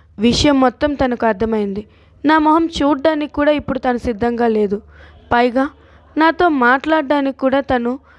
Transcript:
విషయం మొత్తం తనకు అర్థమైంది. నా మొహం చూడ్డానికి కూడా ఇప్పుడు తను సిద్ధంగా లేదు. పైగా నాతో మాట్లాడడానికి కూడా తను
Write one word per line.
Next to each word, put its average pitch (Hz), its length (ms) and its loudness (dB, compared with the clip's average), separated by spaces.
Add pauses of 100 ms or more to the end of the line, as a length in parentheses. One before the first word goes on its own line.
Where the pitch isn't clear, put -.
(180)
విషయం 262 420 2
మొత్తం 262 340 0
తనకు 247 320 -2
అర్థమైంది. 214 600 -2 (380)
నా 311 140 4
మొహం 311 280 2
చూడ్డానికి 294 680 -2
కూడా 294 200 2
ఇప్పుడు 277 260 -4
తను 247 200 -2
సిద్ధంగా 233 500 -2
లేదు. 208 340 -2 (500)
పైగా 247 380 0 (460)
నాతో 330 320 2
మాట్లాడడానికి 277 920 0
కూడా 262 220 0
తను 254 380 -2 (200)